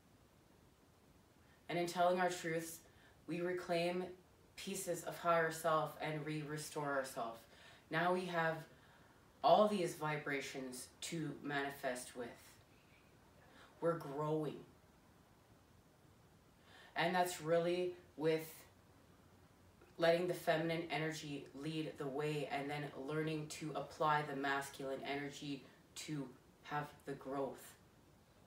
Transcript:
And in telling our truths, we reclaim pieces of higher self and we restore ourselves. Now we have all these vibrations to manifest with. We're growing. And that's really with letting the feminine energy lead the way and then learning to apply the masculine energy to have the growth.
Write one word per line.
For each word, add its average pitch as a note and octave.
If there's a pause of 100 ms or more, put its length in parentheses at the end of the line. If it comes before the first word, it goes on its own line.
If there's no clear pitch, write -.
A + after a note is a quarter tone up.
(1700)
And D#3+
in F3
telling F3+
our F3+
truths, E3 (480)
we F3
reclaim F3+ (500)
pieces F3+
of -
higher E3
self D#3
and D#3
we D#3
restore D3
ourselves. - (500)
Now E3+
we F#3
have E3 (840)
all F#3
these F#3
vibrations C#3 (120)
to D3+
manifest C#3
with. A#2+ (1500)
We're D#3+
growing. D3+ (2250)
And E3+
that's F3+
really F3 (220)
with D#3+ (1500)
letting E3+
the E3+
feminine E3
energy D3+ (140)
lead D#3
the D3
way D3
and C#3
then D3 (240)
learning D#3
to D3+
apply D3+
the C#3+
masculine C3+
energy C#3+ (300)
to C#3+ (360)
have D3 (200)
the C#3+
growth. C3+ (720)